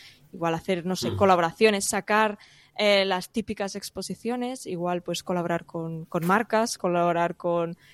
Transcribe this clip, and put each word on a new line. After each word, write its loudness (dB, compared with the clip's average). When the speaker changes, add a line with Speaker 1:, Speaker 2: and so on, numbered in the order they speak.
Speaker 1:
Igual -2
hacer, -4
no -2
sé, -2
Speaker 2:
Mm. -4
Speaker 1:
colaboraciones, 4
sacar, 0
eh, 4
las -2
típicas -4
exposiciones, -8
igual, -4
pues, -6
colaborar -2
con, -8
con -4
marcas, 2
colaborar 0
con -2